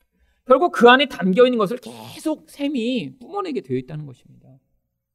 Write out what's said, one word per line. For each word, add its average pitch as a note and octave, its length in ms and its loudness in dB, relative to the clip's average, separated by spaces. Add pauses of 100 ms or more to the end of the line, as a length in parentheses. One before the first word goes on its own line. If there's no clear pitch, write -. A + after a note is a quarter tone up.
(460)
결국 C#4+ 260 4
그 A#3+ 180 6
안에 C4+ 180 4
담겨 F#3 380 2
있는 B3 140 2
것을 G#3+ 180 -2
계속 B3 720 -10
샘이 B3 680 -6
뿜어내게 F#4 420 -10
되어 B2+ 160 -6
있다는 D3+ 280 -12
것입니다. B2+ 440 -20 (640)